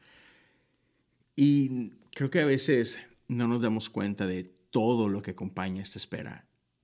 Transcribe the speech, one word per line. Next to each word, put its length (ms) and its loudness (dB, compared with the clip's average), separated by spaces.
Y 560 2
creo 160 -2
que 100 2
a 60 4
veces 520 2
no 180 0
nos 160 0
damos 280 -2
cuenta 360 -4
de 180 -4
todo 640 0
lo 140 -2
que 100 -8
acompaña 500 -6
esta 160 -10
espera. 500 -10